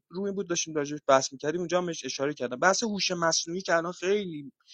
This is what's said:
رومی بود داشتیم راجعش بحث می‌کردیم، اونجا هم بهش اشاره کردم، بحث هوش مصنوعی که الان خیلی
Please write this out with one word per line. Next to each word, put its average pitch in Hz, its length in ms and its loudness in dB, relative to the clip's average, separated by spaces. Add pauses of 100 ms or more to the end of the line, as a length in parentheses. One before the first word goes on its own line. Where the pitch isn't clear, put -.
رومی 196 220 -4
بود 196 180 -4
داشتیم 170 240 -2
راجعش 147 340 -2
بحث 135 240 6
می‌کردیم، 147 280 -4
اونجا 175 180 0
هم 180 80 0
بهش - 200 -6
اشاره 139 280 -2
کردم، 127 260 -6
بحث 180 240 4
هوش 208 280 0
مصنوعی 170 500 0
که 180 140 2
الان 170 160 0
خیلی 175 600 -2 (220)